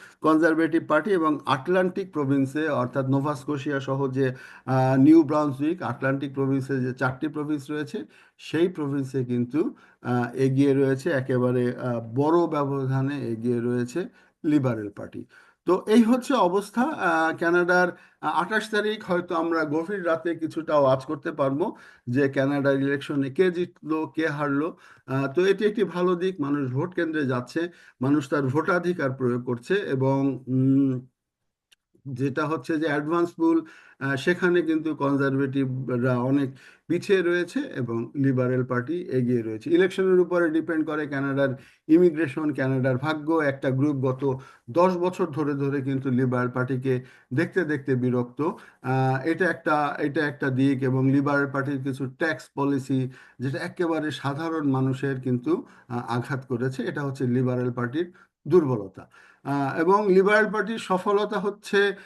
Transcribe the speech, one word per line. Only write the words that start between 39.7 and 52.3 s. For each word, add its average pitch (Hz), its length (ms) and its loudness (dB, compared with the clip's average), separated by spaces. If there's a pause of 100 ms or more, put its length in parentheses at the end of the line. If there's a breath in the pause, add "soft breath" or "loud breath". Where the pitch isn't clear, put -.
উপরে 175 300 2
ডিপেন্ড 160 360 0
করে 151 220 -4
কানাডার 139 420 0 (380 loud breath)
ইমিগ্রেশন, 156 640 4
কানাডার 131 440 0
ভাগ্য। 151 360 -2
একটা 143 380 0
গ্রুপ 139 240 2
গত 131 420 -2 (320 loud breath)
দশ 175 280 4
বছর 180 280 -2
ধরে 147 280 -2
ধরে 139 280 -2
কিন্তু 135 280 -4
লিবারেল 123 400 0
পার্টিকে 127 540 -2 (300 loud breath)
দেখতে 175 320 0
দেখতে 143 300 -2
বিরক্ত। 123 460 -2
আহ, 131 840 -2
এটা 170 180 0
একটা, 151 540 0
এটা 151 280 0
একটা 139 220 -4
দিক। 131 340 0
এবং 131 280 2
লিবারেল 143 400 2
পার্টির 135 320 -4
কিছু 135 240 -6
ট্যাক্স 156 480 -6